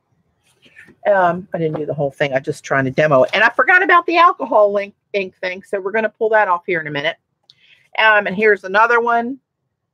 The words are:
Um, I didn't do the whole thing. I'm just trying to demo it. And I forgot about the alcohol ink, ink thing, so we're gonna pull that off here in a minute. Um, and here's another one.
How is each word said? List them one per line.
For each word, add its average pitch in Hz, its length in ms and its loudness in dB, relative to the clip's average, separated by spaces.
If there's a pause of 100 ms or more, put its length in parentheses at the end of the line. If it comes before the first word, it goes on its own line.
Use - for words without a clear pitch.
(1080)
Um, 185 460 0
I 180 60 -6
didn't 156 200 -4
do 151 80 -8
the 147 80 -6
whole 143 160 -4
thing. 139 240 -4
I'm 135 80 -4
just 151 200 -10
trying 135 220 -2
to 131 60 -4
demo 147 340 2
it. - 80 -2
And 190 100 0
I 220 60 4
forgot 359 340 2
about 349 240 2
the 339 120 0
alcohol 233 580 2
ink, 202 180 -6 (180)
ink 190 280 -6
thing, 190 220 -10
so - 180 -8
we're 190 120 -8
gonna 220 160 -2
pull 220 200 -4
that 214 180 4
off 175 200 -2
here 170 140 -4
in 156 60 -10
a 147 40 -10
minute. 147 260 -6 (800)
Um, 214 280 4
and 180 100 -6
here's 208 280 0
another 226 360 2
one. 233 380 -4 (560)